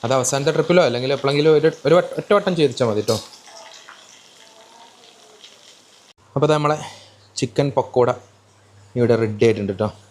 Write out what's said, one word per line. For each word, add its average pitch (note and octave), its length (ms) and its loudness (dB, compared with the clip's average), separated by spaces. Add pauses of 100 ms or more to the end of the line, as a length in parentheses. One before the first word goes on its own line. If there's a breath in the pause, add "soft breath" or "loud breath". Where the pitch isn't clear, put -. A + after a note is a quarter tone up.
അത് A#2+ 140 -2
അവസാനത്തെ C#3 380 -2
ട്രിപ്പിലോ F3 320 2
അല്ലെങ്കിൽ B2 280 -2
എപ്പോഴെങ്കിലും D3 420 0
ഒരു, D3+ 120 4 (160)
ഒരു D#3+ 120 4
വട്ട-, F3 220 -4
ഒറ്റ - 160 -14
വട്ടം F#3 220 0
ചെയ്തിച്ചാൽ C3 320 0
മതി G#2 140 -2
കേട്ടോ. A2 120 -2 (3250)
അപ്പോൾ C#3 140 2
ഇത് D3+ 80 4
നമ്മളെ D3+ 220 0 (640 loud breath)
ചിക്കൻ C#3+ 280 -2 (100)
പക്കോട B2 320 0 (880)
ഇവിടെ A#2 240 2
റെഡി G#2+ 260 0
ആയിട്ടുണ്ട് G2+ 260 -2
കേട്ടോ. G#2+ 140 -4 (220)